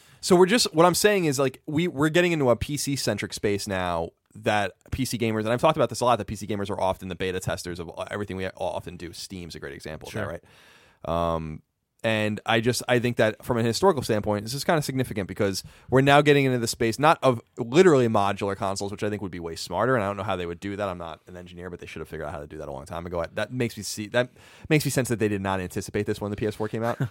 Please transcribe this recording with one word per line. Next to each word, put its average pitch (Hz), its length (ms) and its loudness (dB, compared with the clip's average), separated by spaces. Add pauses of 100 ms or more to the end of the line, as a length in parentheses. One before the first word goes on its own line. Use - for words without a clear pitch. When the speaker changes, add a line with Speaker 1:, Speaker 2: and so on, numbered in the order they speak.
(220)
Speaker 1:
So 180 160 6
we're 185 80 10
just, 226 280 2
what 165 120 6
I'm 175 100 6
saying 202 300 4
is, 139 120 0
like, 135 280 0
we, 160 240 0
we're 139 180 0
getting 175 240 4
into 143 180 2
a 117 60 6
P 143 220 -6
C-centric 120 560 -4
space 101 340 -2
now 90 440 -2 (240)
that 104 380 0 (180)
P 131 120 -2
C 123 140 -4
gamers, 110 220 0
and 110 100 -2
I've 123 120 0
talked 156 160 4
about 127 120 2
this 113 100 -8
a 120 60 0
lot, 120 120 6
that 104 80 0
P 110 100 -8
C 107 100 -10
gamers 101 240 -4
are 95 100 -4
often 95 280 0
the 90 80 -8
beta 92 240 -4
testers 87 400 -6
of 82 100 -10 (220)
everything 98 260 -6
we 92 80 -6
often 90 500 -6
do. 85 160 -12
Steam's 87 440 -14
a 78 40 -14
great 71 140 -12
example 76 380 -14
Speaker 2:
Sure. - 100 -6
Speaker 1:
of 71 60 -6
that, 82 140 -10 (640)
right? 85 300 0
Um, 80 280 -8 (400)
and 107 420 0
I 113 140 2
just, 117 280 0
I 123 120 4
think 120 180 -2
that 110 260 2
from 120 140 -2
a 113 60 2
historical 127 400 2
standpoint, 104 400 0
this 113 100 -8
is 139 100 -6
kinda 160 200 2
significant 110 440 -4
because 98 360 -2 (260)
we're 131 120 6
now 143 200 8
getting 143 240 6
into 127 140 2
the 113 80 -2
space, 113 320 0
not 151 240 6
of 127 180 4 (160)
literally 131 500 6
modular 98 480 2
consoles, 98 360 -4
which 104 100 -8
I 107 80 0
think 104 140 -6
would 92 80 -6
be 87 80 -10
way 82 160 -8
smarter, 107 400 0
and 107 80 2
I 98 40 0
don't 101 100 -4
know 98 60 -6
how 98 120 -2
they 90 100 -4
would 87 140 -8
do 101 160 -8
that. 101 120 -4
I'm 90 120 -6
not 82 260 -12
an 92 100 -18
engineer, 87 360 -14
but 87 80 -12
they 85 80 -16
should - 140 -12
have 76 60 -12
figured 78 200 -8
out 78 60 -8
how 78 80 -8
to 76 60 -12
do 78 120 -14
that 73 80 -10
a 73 40 -10
long 67 140 -12
time 85 220 -10
ago. 85 140 -4
I, 82 120 -2
that 107 180 -6
makes 123 240 -4
me 107 60 -12
see, 104 280 -8
that 120 200 0 (400)
makes 156 160 4
me 135 60 -2
sense 127 180 0
that 117 80 0
they 107 120 2
did 101 120 -2
not 95 200 0
anticipate 101 440 -4
this 104 160 -4
when 104 80 -4
the 104 80 -6
P 110 80 -4
S 107 80 -2
four 110 140 -6
came 113 160 -4
out, 117 160 -2 (120)